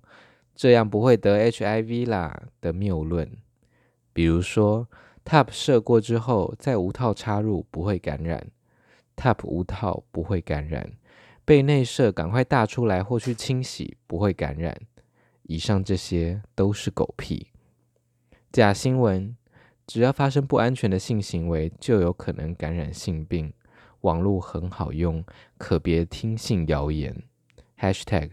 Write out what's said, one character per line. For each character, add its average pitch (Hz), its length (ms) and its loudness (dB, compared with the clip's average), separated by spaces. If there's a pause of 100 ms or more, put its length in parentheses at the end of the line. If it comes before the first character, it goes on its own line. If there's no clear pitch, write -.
(580)
“这 123 160 6
样 113 160 6
不 107 140 0
会 123 140 8
得 101 200 4
H 110 280 2
I 110 180 0
V 120 240 -4
啦” 92 380 -4 (180)
的 85 100 -2
谬 90 320 -2
论， 80 260 -2 (800)
比 82 120 2
如 82 160 4
说， 107 480 0 (360)
tap 135 260 4
射 123 300 2
过 117 200 4
之 117 180 -2
后 113 400 0
再 123 200 -2
无 92 120 -2
套 117 220 -2
插 104 280 -2
入 107 300 -2
不 80 120 -8
会 95 160 -2
感 76 240 -6
染， 82 240 -6 (720)
tap - 280 0
无 90 180 -4
套 98 480 -6
不 87 120 -6
会 90 180 -2
感 73 260 -4
染， 69 260 -8 (520)
被 143 180 6
内 139 220 4
射 117 280 2
赶 85 180 -4
快 123 140 2
大 139 200 2
出 120 220 -2
来 92 160 2
或 117 160 -2
去 120 160 -4
清 127 280 -4
洗 - 340 -10 (100)
不 85 120 -6
会 98 140 2
感 73 240 -4
染。 82 240 -6 (600)
以 80 160 -6
上 98 240 0
这 95 140 0
些 85 440 -2 (140)
都 98 180 2
是 - 200 -4
狗 - 240 -4
屁。 - 320 -8 (1000)
假 104 220 6
新 127 260 0
闻， 104 380 0 (500)
只 113 140 -4
要 131 120 4
发 139 160 0
生 139 180 0
不 139 100 2
安 120 180 4
全 113 160 0
的 92 80 2
性 107 220 -2
行 85 280 -4
为， 80 320 0
就 107 200 4
有 87 120 4
可 - 200 -6
能 80 220 -6
感 80 200 -6
染 78 180 -4
性 78 320 -6
病。 78 280 -4 (500)
网 85 180 0
络 95 200 2
很 87 280 -8
好 80 240 -6
用， 80 320 -2 (320)
可 - 220 -2
别 85 260 2
听 110 320 -6
信 90 320 -2
谣 73 220 0
言。 76 260 -4 (600)
Hashtag 92 540 -2